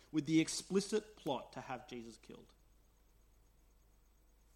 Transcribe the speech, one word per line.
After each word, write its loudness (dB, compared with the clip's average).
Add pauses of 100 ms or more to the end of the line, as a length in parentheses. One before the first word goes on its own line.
(120)
with 2
the 8
explicit 0
plot -4
to -10
have -8
Jesus -10
killed. -18 (2000)